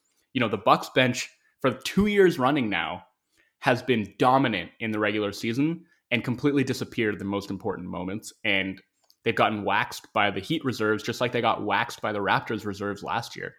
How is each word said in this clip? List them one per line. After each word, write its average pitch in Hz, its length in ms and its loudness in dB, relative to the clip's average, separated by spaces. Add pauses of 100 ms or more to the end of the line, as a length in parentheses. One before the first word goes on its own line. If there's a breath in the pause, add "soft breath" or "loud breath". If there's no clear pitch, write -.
(320)
you 127 80 -4
know, 117 80 2
the 104 100 -2
Bucks 135 380 2
bench 127 340 2 (300)
for 131 120 2
two 190 340 0
years 190 340 4
running 127 300 2
now 85 340 -2 (560)
has 123 240 2
been 110 340 0
dominant 127 640 2
in 110 120 -4
the 107 80 -2
regular 104 340 0
season 139 500 -2 (280 soft breath)
and 120 120 0
completely 139 400 0
disappeared 117 540 -2
the 98 80 -8
most 98 240 -4
important 95 380 -6
moments. 90 460 -8 (100)
And 95 380 0 (420)
they've 117 120 0
gotten 107 280 2
waxed 101 500 -2
by 101 160 4
the 98 120 -4
Heat 156 240 -2
reserves, 107 380 0
just 117 180 -4
like 123 100 0
they 120 100 -2
got 107 220 2
waxed 104 380 -2
by 110 100 -2
the 104 80 -4
Raptors 104 460 0
reserves 98 360 -6
last 98 340 -6
year. 90 240 -12